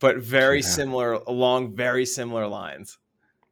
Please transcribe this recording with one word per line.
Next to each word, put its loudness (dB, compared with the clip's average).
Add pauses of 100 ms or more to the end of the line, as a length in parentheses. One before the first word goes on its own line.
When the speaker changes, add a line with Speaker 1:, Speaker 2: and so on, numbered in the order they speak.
Speaker 1:
but 4
very 4
Speaker 2:
Yeah. -4
Speaker 1:
similar, -2
along 0
very 0
similar -4
lines. -12 (540)